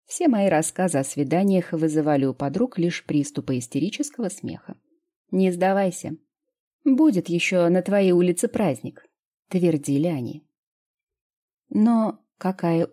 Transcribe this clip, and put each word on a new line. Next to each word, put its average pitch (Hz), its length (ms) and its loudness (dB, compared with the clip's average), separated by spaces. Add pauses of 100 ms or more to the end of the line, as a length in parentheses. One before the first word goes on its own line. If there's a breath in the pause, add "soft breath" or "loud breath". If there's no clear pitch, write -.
Все - 220 -2
мои 202 220 2
рассказы 165 480 0
о 135 80 0
свиданиях 175 640 0
вызывали 151 540 0
у 131 80 0
подруг 156 440 -4
лишь 170 280 -2
приступы 143 520 -2
истерического 190 720 -6
смеха. - 500 -12 (540)
"Не 190 200 2
сдавайся. 180 640 -2 (680)
Будет 262 460 2
ещё 170 400 2
на 180 120 4
твоей 190 300 2
улице 175 360 2
праздник", 165 580 -4 (420)
твердили 156 600 0
они. 147 380 -6 (1200)
Но 220 500 2 (180)
какая 175 560 0